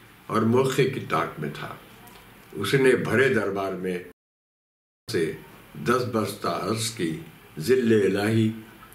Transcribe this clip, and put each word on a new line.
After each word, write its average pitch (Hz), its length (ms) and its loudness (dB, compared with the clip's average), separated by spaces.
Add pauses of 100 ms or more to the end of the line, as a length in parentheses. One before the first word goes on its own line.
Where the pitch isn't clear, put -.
(300)
और 113 160 2
मौके 131 400 4
की 110 160 -2
ताक - 380 -2
में 73 140 -6
था। - 240 -12 (760)
उसने 131 400 4 (100)
भरे 127 260 2
दरबार 98 460 -2
में 90 300 -6 (1000)
से 87 160 -2 (600)
दस 123 320 0
बस्ता 107 340 -4
अर्ज़ 90 440 -4
की, 82 180 -4 (480)
"जिल्ले 113 460 4
इलाही, 107 460 2 (440)